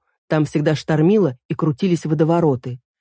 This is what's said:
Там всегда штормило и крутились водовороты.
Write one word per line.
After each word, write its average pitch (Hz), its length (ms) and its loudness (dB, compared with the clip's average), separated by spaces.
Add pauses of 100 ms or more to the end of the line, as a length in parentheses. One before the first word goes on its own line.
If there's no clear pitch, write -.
(280)
Там 156 180 0
всегда 156 300 0
штормило 160 640 0 (120)
и 156 60 -6
крутились 165 500 -2
водовороты. 156 760 0 (220)